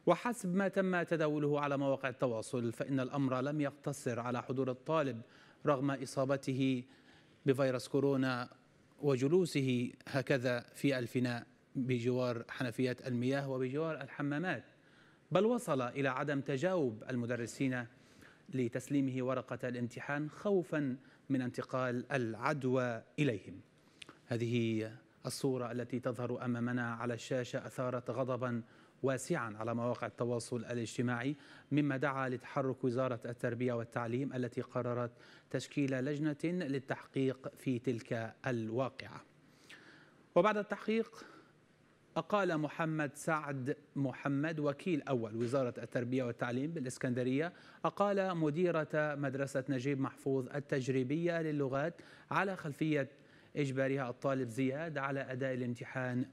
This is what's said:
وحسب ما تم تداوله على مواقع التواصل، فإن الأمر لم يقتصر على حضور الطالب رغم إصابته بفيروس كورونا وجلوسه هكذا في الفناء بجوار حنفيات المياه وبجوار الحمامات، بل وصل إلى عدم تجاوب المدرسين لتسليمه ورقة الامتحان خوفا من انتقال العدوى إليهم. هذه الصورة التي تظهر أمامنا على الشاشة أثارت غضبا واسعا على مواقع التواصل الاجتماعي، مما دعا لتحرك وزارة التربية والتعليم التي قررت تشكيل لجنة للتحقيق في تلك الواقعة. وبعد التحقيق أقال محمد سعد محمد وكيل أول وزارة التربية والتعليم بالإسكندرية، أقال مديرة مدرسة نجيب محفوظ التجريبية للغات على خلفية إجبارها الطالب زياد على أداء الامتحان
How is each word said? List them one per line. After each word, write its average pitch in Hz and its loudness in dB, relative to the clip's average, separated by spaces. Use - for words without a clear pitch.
وحسب 180 2
ما 196 2
تم 185 2
تداوله 151 2
على 143 2
مواقع 135 0
التواصل، 117 0
فإن 135 -2
الأمر 127 0
لم 147 -2
يقتصر 139 -2
على 120 -2
حضور 131 0
الطالب 135 0
رغم 143 4
إصابته 135 0
بفيروس 131 4
كورونا 131 2
وجلوسه 139 4
هكذا 127 2
في 135 0
الفناء 123 0
بجوار 123 0
حنفيات 123 -2
المياه 131 0
وبجوار 135 -2
الحمامات، 143 -2
بل 190 6
وصل 190 2
إلى 135 0
عدم 139 0
تجاوب 139 0
المدرسين 123 -2
لتسليمه 131 2
ورقة 127 -2
الامتحان 127 -4
خوفا 156 0
من 135 4
انتقال 123 -2
العدوى 123 0
إليهم. 107 0
هذه 113 0
الصورة 123 -2
التي 120 -4
تظهر 123 -4
أمامنا 120 -2
على 120 -4
الشاشة 123 -4
أثارت 123 -4
غضبا 123 -2
واسعا 127 -2
على 117 -2
مواقع 117 0
التواصل 120 -2
الاجتماعي، 120 -2
مما 139 2
دعا 135 0
لتحرك 131 -2
وزارة 123 2
التربية 120 -2
والتعليم 120 -2
التي 127 -2
قررت 120 -2
تشكيل 135 0
لجنة 147 0
للتحقيق 139 -2
في 127 0
تلك 117 -2
الواقعة. 117 -2
وبعد 208 6
التحقيق 214 -2
أقال 180 2
محمد 151 -2
سعد 143 -2
محمد 143 -2
وكيل 147 0
أول 113 -2
وزارة 120 2
التربية 123 -2
والتعليم 123 -2
بالإسكندرية، 131 0
أقال 190 2
مديرة 160 2
مدرسة 139 0
نجيب 135 0
محفوظ 131 0
التجريبية 143 0
للغات 147 0
على 185 2
خلفية 147 0
إجبارها 135 0
الطالب 131 0
زياد 135 -2
على 139 -2
أداء 131 -4
الامتحان 123 -2